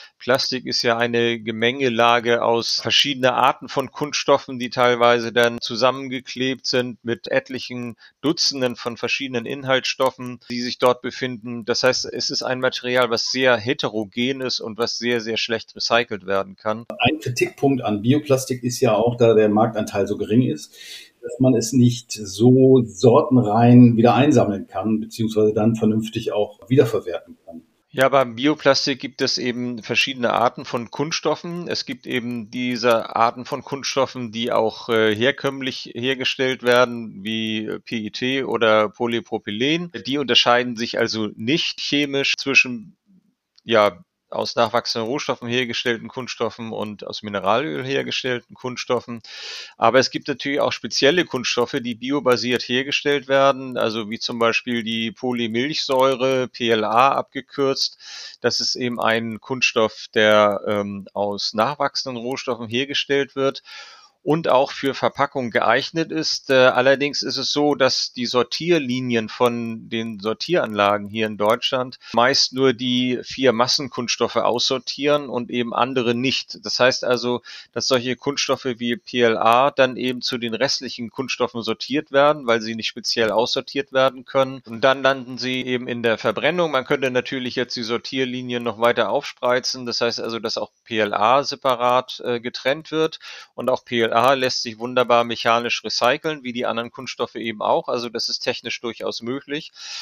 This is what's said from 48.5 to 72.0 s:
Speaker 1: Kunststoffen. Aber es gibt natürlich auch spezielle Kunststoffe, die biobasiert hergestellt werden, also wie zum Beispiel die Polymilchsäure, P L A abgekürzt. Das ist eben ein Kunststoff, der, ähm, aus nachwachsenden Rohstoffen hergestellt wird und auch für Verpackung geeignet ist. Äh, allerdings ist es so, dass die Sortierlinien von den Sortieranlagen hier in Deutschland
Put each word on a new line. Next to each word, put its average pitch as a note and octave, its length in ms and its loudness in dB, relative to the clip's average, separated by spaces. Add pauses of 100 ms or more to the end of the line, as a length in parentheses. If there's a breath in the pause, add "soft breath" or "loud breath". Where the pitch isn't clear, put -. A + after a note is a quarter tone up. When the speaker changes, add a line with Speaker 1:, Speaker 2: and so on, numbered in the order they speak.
Speaker 1:
Kunststoffen. A#2+ 680 -6 (560 loud breath)
Aber A#2 220 4
es B2+ 100 4
gibt - 180 -10
natürlich C#3 320 -4
auch A#2+ 120 0
spezielle C#3+ 540 2
Kunststoffe, B2 540 -2
die A#2+ 140 -6
biobasiert B2 720 0
hergestellt C3+ 640 -2
werden, C3+ 500 2
also A2 320 -2
wie A2 80 -8
zum A#2+ 220 -6
Beispiel A#2 420 0
die A2+ 300 -4
Polymilchsäure, B2+ 1400 0
P A#2+ 200 -4
L A2+ 160 4
A A#2 260 4
abgekürzt. C3+ 920 -2 (420 loud breath)
Das A#2 180 0
ist A#2 140 -2
eben A#2+ 260 -4
ein A2+ 400 0
Kunststoff, - 760 -2
der, G#2+ 500 6
ähm, G2+ 480 -4
aus G2+ 400 -4
nachwachsenden B2+ 680 -2
Rohstoffen A#2+ 480 -6
hergestellt C#3 680 -2
wird C3+ 260 -2 (640 loud breath)
und E3 220 2
auch C3+ 240 4
für C3+ 220 -4
Verpackung B2+ 580 -2
geeignet C3 580 2
ist. - 400 -4
Äh, C3+ 40 2
allerdings C3 720 4
ist B2+ 120 -6
es C3 160 -4
so, D3 240 2
dass - 380 0
die B2 120 -6
Sortierlinien B2 1040 0
von A#2 600 -2
den A2+ 320 -6
Sortieranlagen G#2 880 0
hier A2 180 -2
in G#2+ 80 -8
Deutschland B2 640 0 (140 loud breath)